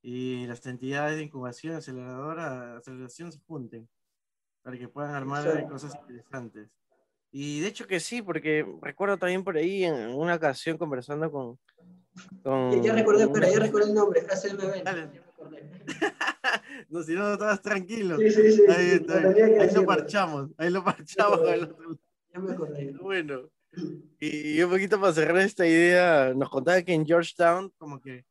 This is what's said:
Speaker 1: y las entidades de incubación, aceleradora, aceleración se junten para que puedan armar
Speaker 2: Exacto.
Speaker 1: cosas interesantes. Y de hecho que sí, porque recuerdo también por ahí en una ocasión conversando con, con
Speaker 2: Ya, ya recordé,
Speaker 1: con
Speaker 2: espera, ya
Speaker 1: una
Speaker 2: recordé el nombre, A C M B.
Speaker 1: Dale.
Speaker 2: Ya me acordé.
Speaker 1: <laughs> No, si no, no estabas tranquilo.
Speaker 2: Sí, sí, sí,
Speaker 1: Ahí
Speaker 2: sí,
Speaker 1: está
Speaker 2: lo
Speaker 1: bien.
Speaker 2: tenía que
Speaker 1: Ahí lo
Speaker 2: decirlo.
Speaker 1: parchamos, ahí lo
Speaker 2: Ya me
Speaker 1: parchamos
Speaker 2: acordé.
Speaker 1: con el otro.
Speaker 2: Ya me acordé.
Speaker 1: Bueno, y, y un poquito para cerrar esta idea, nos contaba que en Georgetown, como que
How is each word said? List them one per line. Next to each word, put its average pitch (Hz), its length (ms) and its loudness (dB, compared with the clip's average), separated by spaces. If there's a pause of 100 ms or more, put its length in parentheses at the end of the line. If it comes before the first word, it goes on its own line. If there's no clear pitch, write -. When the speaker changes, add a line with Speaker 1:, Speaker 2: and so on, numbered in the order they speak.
Speaker 1:
y 123 440 -8
las 120 200 -14
entidades 139 500 -6
de 156 60 -10
incubación, 147 540 -12
aceleradora, 131 1000 -12
aceleración 131 560 -18
se 143 140 -20
junten 117 420 -16 (760)
para 127 140 -16
que 123 120 -16
puedan 143 260 -10
armar 139 320 -6
Speaker 2:
Exacto. 151 240 -4
Speaker 1:
cosas 139 240 -16
interesantes. 117 760 -18 (640)
Y 147 300 -10
de 190 80 -6
hecho 220 180 -12
que 185 140 -4
sí, 240 220 -10
porque 156 440 -4 (140)
recuerdo 185 380 -4
también 185 260 -2
por 185 140 -6
ahí 185 260 -2
en 123 300 -4
una 170 220 -2
ocasión 156 420 -4
conversando 147 520 -6
con, 127 280 -10 (840)
con 131 300 0
Speaker 2:
Ya, 120 120 2
ya 220 100 2
recordé, 220 320 4
Speaker 1:
con 214 100 0
Speaker 2:
espera, 185 140 4
ya 208 80 4
Speaker 1:
una 214 80 2
Speaker 2:
recordé 208 220 2
el 208 60 0
nombre, 196 260 2 (100)
A 190 60 0
C 196 120 -6
M 190 180 -8
B. 190 160 -6
Speaker 1:
Dale. 165 300 -8
Speaker 2:
Ya - 80 -20
me - 80 -20
acordé. - 420 -20 (160)
Speaker 1:
<laughs> - 1000 -6
No, 160 140 -8
si 156 100 -6
no, 196 120 -2
no 208 100 0
estabas 202 260 -2
tranquilo. 196 560 -4
Speaker 2:
Sí, 214 140 6
sí, 214 220 8
sí, 208 180 10
Speaker 1:
Ahí 175 200 4
Speaker 2:
sí, 190 60 6
Speaker 1:
está 165 240 2
Speaker 2:
lo - 0 -
Speaker 1:
bien. 190 140 4
Speaker 2:
tenía 220 120 8
que 220 60 6
Speaker 1:
Ahí 214 60 6
lo 202 60 6
Speaker 2:
decirlo. 190 220 4
Speaker 1:
parchamos, 160 680 0
ahí 170 140 -2
lo 185 100 0
Speaker 2:
Ya 220 60 -14
me 196 60 0
Speaker 1:
parchamos 202 420 0
Speaker 2:
acordé. 165 100 2
Speaker 1:
con 175 100 2
el 170 160 -2
otro. 165 280 -16 (340)
Speaker 2:
Ya 180 80 -12
me 190 120 -6
acordé. 143 400 -10 (100)
Speaker 1:
Bueno, 156 480 -8 (680)
y, 151 380 -4
y 170 40 4
un 180 80 2
poquito 196 280 0
para 190 140 2
cerrar 160 260 2
esta 190 280 2
idea, 165 680 4
nos 135 140 -2
contaba 165 320 0
que 175 140 -2
en 156 100 2
Georgetown, 170 720 2
como 143 240 -16
que 127 300 -18